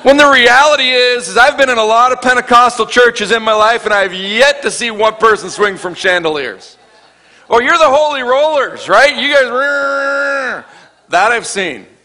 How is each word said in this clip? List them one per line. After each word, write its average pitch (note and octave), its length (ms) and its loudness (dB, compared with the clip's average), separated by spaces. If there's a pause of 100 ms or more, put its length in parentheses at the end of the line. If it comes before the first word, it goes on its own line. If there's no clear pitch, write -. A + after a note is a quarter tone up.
When C4+ 140 4
the D4 120 6
reality C4 600 4
is, B3 400 0
is F#3 60 -6
I've C4 220 4
been C4+ 140 2
in A#3 80 0
a A3 40 2
lot A#3 280 2
of B3 100 -6
Pentecostal A#3+ 640 2
churches A#3 460 0
in A3+ 100 0
my A3 120 0
life, A3 320 0
and G#3+ 80 -2
I've G3 200 0
yet A3+ 480 0
to A#3+ 80 -4
see A#3 220 -8
one G#3+ 240 -2
person A3 340 0
swing G3+ 280 -4
from F3 180 -10
chandeliers. D#3 840 -4 (720)
"Oh, A#3 100 2
you're D#4 200 0
the D#4 100 4
Holy D4 320 0
Rollers, C4 680 -2
right? B3+ 300 2
You C#4 160 -4
guys," C#4 1300 -4 (460)
that F#3+ 220 0
I've A3 160 -4
seen. D3 400 -8 (160)